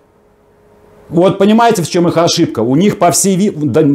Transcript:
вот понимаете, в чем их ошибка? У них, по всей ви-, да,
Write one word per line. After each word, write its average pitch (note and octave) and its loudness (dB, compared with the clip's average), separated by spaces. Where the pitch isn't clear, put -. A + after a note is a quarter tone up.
вот F3 0
понимаете, A3 2
в D3+ -6
чем F3 0
их D#3+ -2
ошибка? E3 -2
У A#2 -2
них, F#3 0
по F3 2
всей F#3+ -2
ви-, G3 0
да, D3 -2